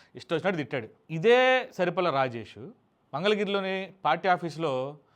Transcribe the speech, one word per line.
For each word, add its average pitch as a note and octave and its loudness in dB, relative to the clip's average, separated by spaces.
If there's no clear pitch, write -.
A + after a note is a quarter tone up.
ఇష్టం C#3+ -4
వచ్చినట్టు F3 0
తిట్టాడు. B2+ -4
ఇదే A#3+ 4
సరిపల్ల F3 0
రాజేష్ B2+ -4
మంగళగిరిలోని F#3+ -2
పార్టీ E3 0
ఆఫీస్లో D3+ -2